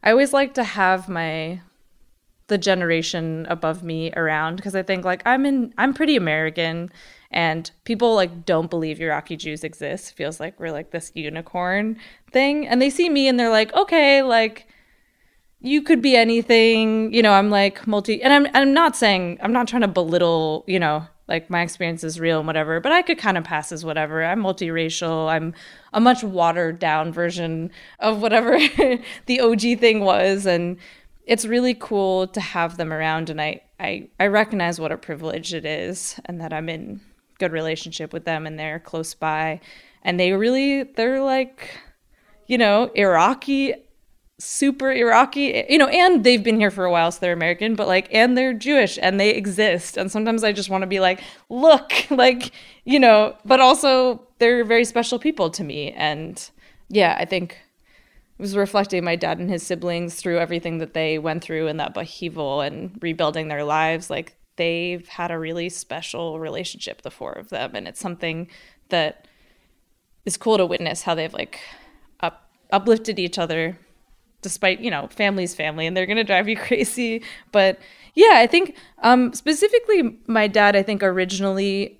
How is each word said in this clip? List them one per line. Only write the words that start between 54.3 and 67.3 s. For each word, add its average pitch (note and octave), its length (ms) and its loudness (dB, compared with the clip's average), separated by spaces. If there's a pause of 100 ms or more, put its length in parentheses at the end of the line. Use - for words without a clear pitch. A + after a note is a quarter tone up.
they're A#3+ 260 4
very A#3 200 2
special A#3 340 -4
people D4 320 -2
to F3 140 -8
me. D3 280 -8
And D3+ 580 -6 (400)
yeah, G3 280 4
I - 60 -2
think F3 320 -6 (840)
I - 40 -12
was G3 120 -8
reflecting G3 500 0
my F3 120 -2
dad E3 220 -4
and F3 100 -6
his F3 180 -4
siblings E3+ 500 -6
through F3 220 -4
everything E3+ 400 -4
that D#3+ 140 -10
they D#3 260 -2
went D#3+ 240 -6
through D#3+ 260 -6
in D3+ 100 -6
that - 180 -6
upheaval D#3 640 -8
and D3+ 400 -8
rebuilding D#3+ 480 -4
their D3 160 -6
lives. D#3+ 460 -2
Like, - 260 -10 (200)
they've E3+ 520 -4
had F3 220 -8
a E3 80 -6
really E3 320 -6
special E3 680 -10
relationship, - 640 -10
the - 100 -14
four - 220 -12